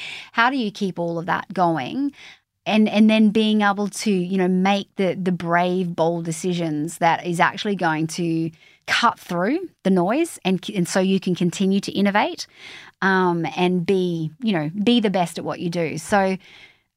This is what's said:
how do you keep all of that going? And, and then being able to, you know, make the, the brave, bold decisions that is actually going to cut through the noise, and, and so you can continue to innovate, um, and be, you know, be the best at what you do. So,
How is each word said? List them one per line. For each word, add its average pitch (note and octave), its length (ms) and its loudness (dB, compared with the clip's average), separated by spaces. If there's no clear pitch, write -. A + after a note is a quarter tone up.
how A#3 180 2
do C#4 80 -2
you A3 120 -2
keep F#3 280 -6
all E3+ 200 -4
of E3 60 -6
that - 300 -4
going? F3 580 0
And, G#3+ 240 4
and G#3+ 180 6
then A3 220 6
being G#3+ 320 2
able G3+ 260 2
to, - 240 -4
you F#3 240 0
know, F#3 100 2
make F#3+ 500 0
the, F#3 180 0
the F#3 180 -2
brave, F3 640 0
bold E3+ 300 0
decisions E3 720 -4
that E3 280 2
is F3 140 0
actually F#3 340 0
going D#3+ 340 0
to E3 420 -2
cut - 320 2
through A#3+ 520 -4
the - 80 0
noise, G3+ 540 0
and, F#3 200 0
and F3+ 120 0
so - 140 0
you F#3+ 180 2
can F#3 160 -2
continue F#3+ 460 0
to - 100 -8
innovate, G#3 560 0
um, F3+ 460 2
and F3+ 300 0
be, F3 440 0
you A#3 100 0
know, D3+ 180 -2
be A#3+ 160 4
the G#3 80 2
best F3+ 300 -2
at E3 60 -8
what - 160 -6
you F3 100 -4
do. E3 260 -4
So, F#3+ 400 0